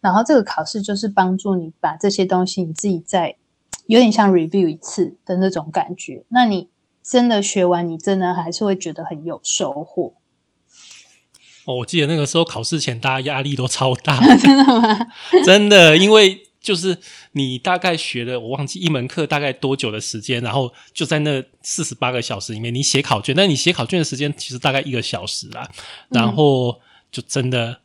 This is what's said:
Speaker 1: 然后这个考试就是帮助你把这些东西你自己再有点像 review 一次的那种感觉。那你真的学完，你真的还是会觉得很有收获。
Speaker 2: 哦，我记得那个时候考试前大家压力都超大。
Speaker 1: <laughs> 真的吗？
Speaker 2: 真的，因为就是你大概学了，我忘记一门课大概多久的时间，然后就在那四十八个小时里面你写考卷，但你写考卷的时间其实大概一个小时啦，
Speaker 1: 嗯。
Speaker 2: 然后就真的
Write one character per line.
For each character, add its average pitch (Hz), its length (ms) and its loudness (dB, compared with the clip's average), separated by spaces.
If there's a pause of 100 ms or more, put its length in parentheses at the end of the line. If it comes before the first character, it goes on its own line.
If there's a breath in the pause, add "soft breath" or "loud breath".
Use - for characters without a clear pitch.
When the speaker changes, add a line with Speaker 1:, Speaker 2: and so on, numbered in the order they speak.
Speaker 1:
然 190 120 2
后 214 120 4
这 311 100 4
个 240 80 6
考 156 220 -6
试 208 180 -8
就 202 140 -4
是 208 100 -6
帮 190 320 0
助 196 160 -4
你 165 240 -6
把 156 160 -4
这 196 160 -2
些 190 160 -2
东 185 180 0
西 185 200 -4
你 160 80 -8
自 202 160 -6
己 180 180 -2
再 170 300 -4 (500)
有 220 140 6
点 233 100 6
像 208 220 4
review 175 340 2
一 156 120 -4
次 - 360 -6 (100)
的 185 120 -4
那 185 120 0
种 160 240 -6
感 175 240 -4
觉。 - 340 -18
那 247 160 2
你 190 220 -4 (360)
真 240 240 2
的 214 120 2
学 196 240 -2
完， 175 240 0
你 165 80 -8
真 190 220 -2
的 180 160 -2
还 170 160 -6
是 190 140 -6
会 196 100 0
觉 185 180 -10
得 165 120 -12
很 156 200 -12
有 165 200 -12
收 - 260 -4
获。 - 440 -8 (1500 soft breath)
Speaker 2:
哦， 127 120 -6
我 120 100 -8
记 170 140 -2
得 143 80 2
那 165 80 0
个 147 100 0
时 - 100 -4
候 165 80 4
考 117 160 -10
试 147 200 -4
前 123 180 -6
大 131 120 -2
家 131 100 -2
压 135 200 -6
力 143 140 -4
都 127 140 -4
超 131 260 0
大。 135 320 -2
Speaker 1:
<laughs> 269 100 10
真 269 200 8
的 269 80 6
吗？ 233 420 4 (380 loud breath)
Speaker 2:
真 208 240 6
的， 170 280 8
因 196 140 6
为 202 300 6 (200)
就 208 140 -2
是 175 220 -2 (360 loud breath)
你 131 240 -4
大 180 220 -2
概 180 180 -2
学 123 260 -8
了， 123 160 -6
我 113 120 -10
忘 139 160 -6
记 185 120 -12
一 180 100 -2
门 131 200 -2
课 151 180 -6
大 147 120 -2
概 143 120 -2
多 135 240 -4
久 127 160 -4
的 107 80 -8
时 107 220 -10
间， 120 220 -6
然 113 100 -6
后 127 180 -2 (220 soft breath)
就 156 140 -6
在 156 140 -2
那 147 220 -2 (200)
四 - 200 -8
十 131 120 -8
八 123 180 -4
个 123 80 -4
小 113 180 -8
时 104 140 -12
里 107 80 -10
面 117 140 -6
你 135 80 -4
写 - 180 0
考 - 200 -2
卷， 131 140 -4
但 190 140 2
你 151 80 0
写 170 160 0
考 131 140 -4
卷 185 120 -2
的 160 60 0
时 143 100 -8
间 143 220 -6
其 - 140 -14
实 127 80 -12
大 143 120 0
概 135 120 0
一 139 100 -8
个 120 80 -2
小 101 260 -8
时 - 220 -12
啦， - 200 -16 (420 loud breath)
Speaker 1:
嗯。 247 100 2
Speaker 2:
然 - 120 2
后 131 460 2 (320 soft breath)
就 131 120 -12
真 131 260 -4
的 117 360 -4